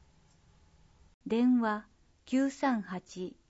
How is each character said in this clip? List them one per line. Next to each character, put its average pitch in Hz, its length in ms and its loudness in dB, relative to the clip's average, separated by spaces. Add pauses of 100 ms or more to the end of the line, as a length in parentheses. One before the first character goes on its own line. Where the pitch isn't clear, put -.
(1300)
電 247 340 4
話、 214 260 -2 (400)
九 269 240 0
三 254 320 0
八、 180 520 -10 (160)